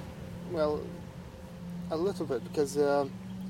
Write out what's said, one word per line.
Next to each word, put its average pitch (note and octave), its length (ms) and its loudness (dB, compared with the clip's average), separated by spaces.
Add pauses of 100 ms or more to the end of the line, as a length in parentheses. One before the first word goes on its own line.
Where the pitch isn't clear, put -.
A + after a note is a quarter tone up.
(540)
well, D3+ 260 4 (1120)
a D#3+ 60 2
little F3+ 280 2
bit, B2 180 0
because, C#3+ 340 2
uh, C#3+ 280 6 (440)